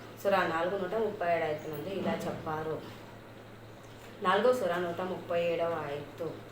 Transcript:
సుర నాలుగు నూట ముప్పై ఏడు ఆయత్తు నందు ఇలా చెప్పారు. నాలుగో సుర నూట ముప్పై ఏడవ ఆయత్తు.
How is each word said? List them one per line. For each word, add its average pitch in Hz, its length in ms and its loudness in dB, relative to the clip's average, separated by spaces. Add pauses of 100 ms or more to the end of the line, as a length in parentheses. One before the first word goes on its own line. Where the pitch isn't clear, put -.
(240)
సుర 196 120 6
నాలుగు 175 420 2
నూట 185 160 -2
ముప్పై 180 420 2
ఏడు 160 80 2
ఆయత్తు 156 260 -2
నందు 156 180 -6
ఇలా 175 240 0
చెప్పారు. 156 880 -4 (1200)
నాలుగో 202 300 8
సుర 185 220 2
నూట 175 260 0
ముప్పై 175 440 0
ఏడవ 170 280 2
ఆయత్తు. 147 580 -4 (220)